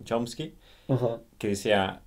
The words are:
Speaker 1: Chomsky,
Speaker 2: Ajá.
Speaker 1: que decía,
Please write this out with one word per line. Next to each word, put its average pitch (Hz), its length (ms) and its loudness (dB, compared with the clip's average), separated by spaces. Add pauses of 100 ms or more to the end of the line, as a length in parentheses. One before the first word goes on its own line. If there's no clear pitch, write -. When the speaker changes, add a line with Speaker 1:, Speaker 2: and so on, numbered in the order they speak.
Speaker 1:
Chomsky, 120 500 -4 (340)
Speaker 2:
Ajá. 120 300 0 (200)
Speaker 1:
que 107 100 -2
decía, 101 580 2